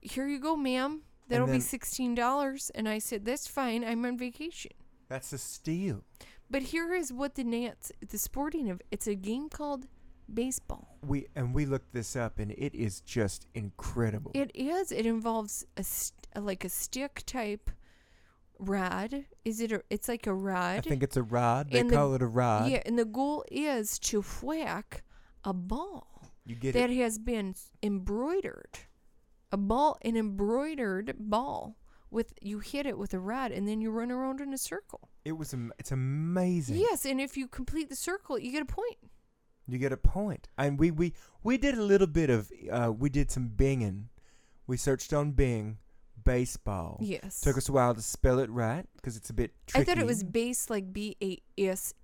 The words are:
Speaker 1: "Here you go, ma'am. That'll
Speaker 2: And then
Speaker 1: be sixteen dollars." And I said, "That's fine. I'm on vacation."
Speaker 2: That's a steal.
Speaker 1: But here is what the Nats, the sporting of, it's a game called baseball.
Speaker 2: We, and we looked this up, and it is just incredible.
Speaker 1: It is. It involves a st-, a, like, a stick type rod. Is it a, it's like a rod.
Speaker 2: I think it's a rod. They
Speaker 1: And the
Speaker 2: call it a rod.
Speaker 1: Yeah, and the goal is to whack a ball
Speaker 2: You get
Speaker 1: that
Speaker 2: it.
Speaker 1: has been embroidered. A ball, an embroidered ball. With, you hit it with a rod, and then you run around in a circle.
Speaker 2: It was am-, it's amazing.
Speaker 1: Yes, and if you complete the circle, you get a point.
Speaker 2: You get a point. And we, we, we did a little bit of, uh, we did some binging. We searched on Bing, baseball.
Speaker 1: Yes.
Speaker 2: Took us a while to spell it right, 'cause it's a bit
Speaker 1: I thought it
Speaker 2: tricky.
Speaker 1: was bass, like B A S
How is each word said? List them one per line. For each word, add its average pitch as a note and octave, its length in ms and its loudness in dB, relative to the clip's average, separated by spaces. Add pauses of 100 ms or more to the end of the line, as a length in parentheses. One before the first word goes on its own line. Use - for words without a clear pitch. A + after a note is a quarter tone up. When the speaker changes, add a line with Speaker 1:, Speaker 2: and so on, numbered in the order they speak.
Speaker 1:
"Here C4+ 260 -4
you C#4+ 120 -2
go, D#4 180 2
ma'am. C4+ 460 0 (260)
That'll A#3+ 160 4
Speaker 2:
And C3+ 80 2
then - 60 6
Speaker 1:
be - 40 2
sixteen B3 520 -2
dollars." C4+ 600 0
And A3 140 0
I G#3+ 100 0
said, G#3 240 -4
"That's B3 240 -4
fine. A#3+ 380 0
I'm A#3 180 0
on B3 140 -2
vacation." B3 540 -8 (360)
Speaker 2:
That's C3 240 -8
a C#3 60 -6
steal. D#3+ 640 -4 (480)
Speaker 1:
But C4+ 120 0
here E4 320 -2
is C#4+ 180 -2
what C#4 220 -4
the C4+ 80 -2
Nats, A#3 480 -4 (160)
the G#3+ 100 -8
sporting C#4+ 540 -2
of, F3+ 180 -6
it's - 160 -6
a G#3 80 0
game A3 360 -4
called C#4+ 360 -6 (480)
baseball. - 720 -4
Speaker 2:
We, C#3 300 0
and B2+ 180 -2
we D3 140 2
looked C3+ 260 -2
this A2+ 220 -4
up, A#2 240 -2
and G#2 140 -2
it C#3+ 200 -4
is G#2+ 280 -2
just - 520 0
incredible. A2 800 -2
Speaker 1:
It C#4 220 0
is. E4+ 360 0
It A3 140 0
involves A3+ 580 0 (140)
a G3+ 60 -2
st-, - 520 -6
a, G3+ 60 -4
like, G3 240 -2
a F#3 40 -4
stick - 580 -4
type G#3 420 -2 (880)
rod. G3 680 0 (200)
Is A3 160 -2
it A3+ 100 0
a, G#3 180 0
it's - 180 -2
like A#3+ 200 -2
a G3 60 2
rod. F#3+ 520 0
Speaker 2:
I E4 40 -4
think C3+ 140 2
it's C3+ 140 0
a B2+ 60 2
rod. A#2+ 480 2
They B2+ 80 6
Speaker 1:
And A#3+ 100 4
the D#3 60 8
Speaker 2:
call C#3+ 200 6
it B2 60 2
a B2 60 2
rod. B2 420 4
Speaker 1:
Yeah, C4 160 2
and A#3 120 0
the A#3 80 4
goal C4+ 460 -2
is C4+ 480 0
to G#3 220 0 (200)
whack B3 640 -4 (400)
a F#3+ 100 -2
ball B3 760 -6 (140)
Speaker 2:
You A#2 100 -10
get B2+ 180 -2
Speaker 1:
that B3 160 4
Speaker 2:
it. B3+ 80 2
Speaker 1:
has A3+ 200 2
been A3 380 -2 (260)
embroidered. G#3 1000 -2 (720)
A G3 60 0
ball, A#3 440 4
an A3+ 160 0
embroidered A3 1000 0
ball. A3 560 -2 (360)
With, A3+ 300 -2
you G3+ 160 -6
hit C#4 300 -4
it B3 100 -4
with G3+ 160 -6
a F#3 60 -2
rod, A3+ 320 -4
and G3+ 160 -2
then G#3+ 140 -2
you A3 100 -2
run A#3 200 -2
around C4 300 -4
in C#4 100 -6
a C4+ 60 -4
circle. - 520 -8 (160)
Speaker 2:
It D3+ 80 -4
was D#3 200 -6
am-, A#2 240 -4
it's - 140 -8
amazing. D#3+ 880 0
Speaker 1:
Yes, G4+ 280 2
and C4+ 160 0
if C#4 160 -4
you C4 100 -4
complete C#4+ 400 -4
the C4+ 80 -10
circle, E4+ 440 -4
you B3 120 -6
get D4+ 120 -2
a - 20 -4
point. A4 320 -4 (720)
Speaker 2:
You B2 100 -2
get C3 140 2
a B2+ 60 -2
point. G3 500 2 (100)
And C#3+ 220 2
we, E3 100 8
we, E3 240 2 (300)
we A#3+ 160 2
did C4+ 180 2
a A3 60 2
little G3 240 6
bit D3+ 240 4
of, A2 200 2 (200)
uh, A#2 200 2
we A#2+ 180 0
did C#3 200 4
some B2 260 -2
binging. A2+ 500 2 (600)
We B2+ 100 0
searched C3+ 380 0
on D3 200 2
Bing, A2+ 440 2 (460)
baseball. G#2+ 760 2
Speaker 1:
Yes. G3 420 -6
Speaker 2:
Took C3+ 160 4
us - 120 0
a - 20 0
while B2 220 6
to A2 80 -2
spell B2+ 380 4
it B2 100 2
right, A#2+ 380 0 (160)
'cause A#2+ 120 -4
it's - 140 -14
a A#2 40 -8
bit A2+ 180 0 (240)
Speaker 1:
I C4+ 80 8
thought - 60 4
it F4+ 80 6
Speaker 2:
tricky. D#4+ 100 2
Speaker 1:
was A3+ 160 2
bass, A#3 480 0
like G3 200 -2
B G#3 300 -6
A F#3+ 160 -2 (240)
S F#3+ 320 0 (100)